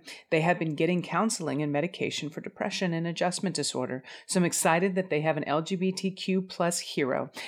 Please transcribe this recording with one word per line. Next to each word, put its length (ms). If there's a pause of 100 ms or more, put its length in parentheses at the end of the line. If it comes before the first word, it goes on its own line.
(320)
They 100
have 180
been 160
getting 260
counseling 600
and 100
medication 580
for 120
depression 520
and 140
adjustment 480
disorder. 480 (220)
So 140
I'm 60
excited 500
that 140
they 120
have 160
an 80
L 160
G 140
B 160
T 200
Q 300
plus 380
hero 520 (160)